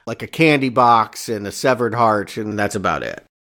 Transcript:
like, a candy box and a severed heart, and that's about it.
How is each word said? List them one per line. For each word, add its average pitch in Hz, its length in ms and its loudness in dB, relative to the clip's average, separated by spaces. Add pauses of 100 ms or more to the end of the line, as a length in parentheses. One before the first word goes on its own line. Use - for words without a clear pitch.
like, 113 160 -8
a - 40 -10
candy 147 420 2
box 117 580 2
and 104 180 -6
a 95 60 -8
severed 120 420 0
heart, 107 440 0
and 107 200 -6
that's 101 180 -2
about 87 280 -2
it. 53 200 -10 (200)